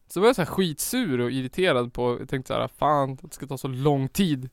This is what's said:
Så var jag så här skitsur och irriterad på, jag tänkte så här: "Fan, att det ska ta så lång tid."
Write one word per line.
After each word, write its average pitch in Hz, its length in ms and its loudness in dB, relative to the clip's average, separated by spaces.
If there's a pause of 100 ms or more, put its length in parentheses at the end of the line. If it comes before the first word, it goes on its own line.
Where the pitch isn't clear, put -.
(120)
Så 170 80 -4
var 202 60 6
jag 262 100 6
så 180 60 0
här 143 40 2
skitsur 180 720 -2
och 120 100 0
irriterad 127 640 0
på, 123 280 0
jag - 80 -10
tänkte 131 260 -4
så 113 60 0
här: 117 80 -2
"Fan, 139 440 0
att 131 100 -12
det - 120 -18
ska - 120 -12
ta 135 120 -8
så 139 100 -6
lång 135 400 2
tid." 143 440 0